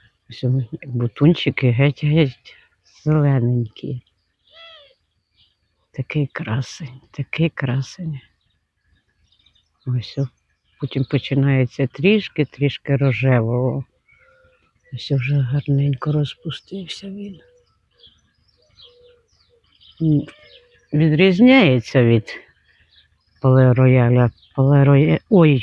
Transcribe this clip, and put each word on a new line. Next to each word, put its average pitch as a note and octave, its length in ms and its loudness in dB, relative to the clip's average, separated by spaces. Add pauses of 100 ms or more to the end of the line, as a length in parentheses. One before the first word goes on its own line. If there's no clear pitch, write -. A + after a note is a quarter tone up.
(300)
Ось, - 140 -16
як B2+ 460 -6
бутончики, B2 840 -2
геть-геть C#3+ 840 -2 (480)
зелененькі. B2+ 1000 -2 (1900)
Такий C#3 360 -6
красень, C3 760 -10 (100)
такий D#3+ 380 -4
красень. C3+ 720 -8 (1700)
Ось, B2+ 320 -6
о, C#3 100 -4 (520)
потім C3 260 -6
починається C3+ 840 -2
трішки, F#3 580 -2
трішки C#3 500 -4
рожевого. B2+ 880 0 (1080)
Ось - 180 -10
вже C#3 240 -2
гарненько C#3 760 -2
розпустився E3 960 -8
він. G3 320 -14 (2500)
М, D#3 200 2 (720)
відрізняється D#3+ 1080 2
від A#2 360 0 (1040)
Пале C3 320 4
Рояля. B2 580 4 (240)
Пале C#3 280 4
Роя-, C#3+ 360 4 (100)
ой, D#3+ 340 6